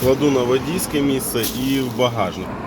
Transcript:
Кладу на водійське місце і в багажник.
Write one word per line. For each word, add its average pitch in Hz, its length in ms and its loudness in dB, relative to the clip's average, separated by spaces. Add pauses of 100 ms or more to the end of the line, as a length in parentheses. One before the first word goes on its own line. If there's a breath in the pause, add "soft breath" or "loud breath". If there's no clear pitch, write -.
Кладу 135 300 4
на 135 80 4
водійське 135 640 0
місце 131 420 0 (260)
і 135 100 2
в 123 180 -4
багажник. 101 500 0 (200)